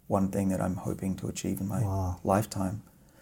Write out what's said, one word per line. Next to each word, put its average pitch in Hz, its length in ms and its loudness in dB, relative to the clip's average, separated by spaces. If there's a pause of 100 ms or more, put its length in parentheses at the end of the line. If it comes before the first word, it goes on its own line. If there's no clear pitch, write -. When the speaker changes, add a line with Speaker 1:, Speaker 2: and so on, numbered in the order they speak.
Speaker 1:
one 95 220 2
thing 98 200 2
that 98 120 0
I'm 92 140 0
hoping 95 400 -2
to - 120 -6
achieve 95 340 -2
in 95 60 -2
my 101 140 0
Speaker 2:
Wow. 95 420 0
Speaker 1:
lifetime. 101 600 2 (380)